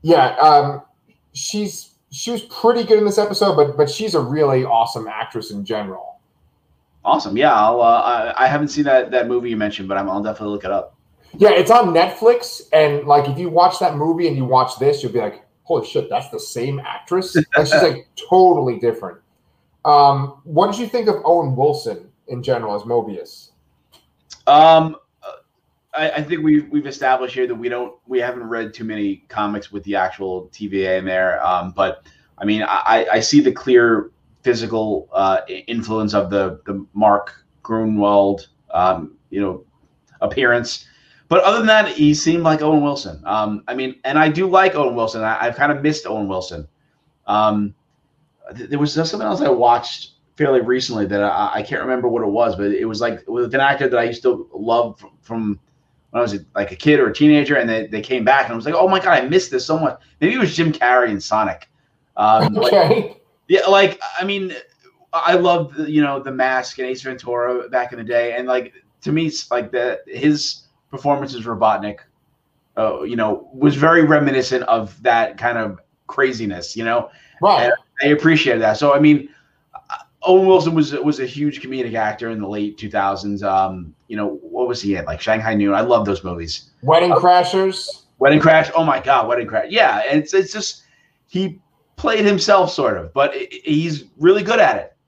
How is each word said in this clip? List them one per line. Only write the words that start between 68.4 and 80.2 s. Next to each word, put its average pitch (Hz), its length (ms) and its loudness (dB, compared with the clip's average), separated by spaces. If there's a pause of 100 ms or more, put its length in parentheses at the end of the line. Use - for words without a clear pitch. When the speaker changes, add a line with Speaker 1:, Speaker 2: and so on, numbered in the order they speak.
Speaker 2:
like, 127 240 -2 (300)
to 147 100 -4
me, 160 140 0
s-, - 240 -8
like, 117 220 -4
the, 123 340 -4
his 147 560 -2 (280)
performance 123 440 -4
as 113 100 -12
Robotnik, 107 540 -2 (800)
uh, 92 240 -2
you 110 120 -8
know, 110 380 -4
was 139 220 2
very 160 300 4
reminiscent 139 600 2
of 110 380 -2
that 117 340 0
kind 117 220 -4
of 104 220 -8 (260)
craziness, 113 680 -4
you 113 80 -8
know? 117 280 -2 (320)
Speaker 1:
Right. 175 220 4
Speaker 2:
And 123 80 2 (300)
I 143 40 0
appreciated 147 560 2
that. 107 160 0
So, 143 160 2
I 143 40 2
mean, 151 300 4 (460)
uh, - 220 -16 (260)